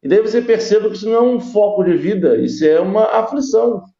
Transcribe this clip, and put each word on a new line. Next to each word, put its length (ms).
E 60
daí 120
você 220
perceba 460
que 80
isso 120
não 60
é 80
um 180
foco 440
de 120
vida, 440
isso 240
é 160
uma 240
aflição. 760